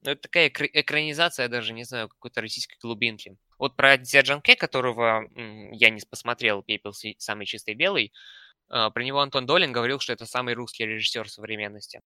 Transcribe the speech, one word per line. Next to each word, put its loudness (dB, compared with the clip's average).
ну, -4
это -4
такая 4
экр-, -2
экранизация 0
даже, -4
не -10
знаю, -6
какой-то -10
российской -8
глубинки. -4
Вот -2
про 8
Дзя 4
Джанке, 4
которого, 2
м, -14
я 8
не -8
с-, -14
посмотрел, -2
"Пепел -6
си-, -12
самый -8
чистый -8
белый", 0
э, 0
про -4
него -2
Антон 0
Долин 2
говорил, 0
что -4
это -8
самый -2
русский -6
режиссер -4
современности. -10